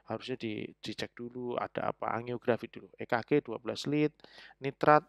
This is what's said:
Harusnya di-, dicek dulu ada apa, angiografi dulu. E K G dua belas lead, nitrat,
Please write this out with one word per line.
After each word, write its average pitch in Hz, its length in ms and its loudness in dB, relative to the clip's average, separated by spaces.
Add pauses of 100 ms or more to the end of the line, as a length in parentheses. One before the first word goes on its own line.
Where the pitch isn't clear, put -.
Harusnya 113 320 -6
di-, 110 400 -6
dicek - 320 -8
dulu 120 480 -8
ada - 320 -2
apa, 113 240 -4
angiografi 117 560 0
dulu. 104 240 -16
E - 80 -10
K 117 160 0
G 107 240 2
dua 110 160 -8
belas 107 240 -6
lead, 147 320 2 (480)
nitrat, 151 440 6